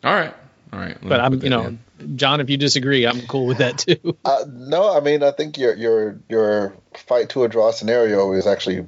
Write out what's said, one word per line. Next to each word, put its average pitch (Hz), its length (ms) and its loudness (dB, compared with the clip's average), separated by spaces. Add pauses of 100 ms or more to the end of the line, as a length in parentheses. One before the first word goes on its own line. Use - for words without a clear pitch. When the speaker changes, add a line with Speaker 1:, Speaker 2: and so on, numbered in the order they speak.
Speaker 1:
All 139 100 2
right. 165 200 -2 (380)
All 98 60 -10
right. - 240 -10
Let - 60 -12
Speaker 2:
But 131 100 2
Speaker 1:
me 120 60 0
Speaker 2:
I'm, 131 80 2
Speaker 1:
put 131 40 0
Speaker 2:
you 131 60 -4
Speaker 1:
that 135 80 -2
Speaker 2:
know, 117 120 0
Speaker 1:
down. 117 160 -8 (380)
Speaker 2:
John, 139 240 0
if 135 100 -4
you 143 60 0
disagree, 135 500 0
I'm 120 200 -2
cool 131 200 -4
with 123 120 -2
that 127 200 0
too. - 420 -2
<laughs> - 40 -20
Speaker 3:
Uh, 135 280 0
no, 156 420 0
I 147 60 4
mean, 147 220 2
I 143 80 4
think 151 280 -8
your, 123 160 2
your, 110 440 0 (100)
your 104 480 0 (180)
fight 123 360 -2
to 131 140 2
a 117 40 2
draw 110 220 4
scenario 107 640 2
is 95 140 0
actually 92 420 0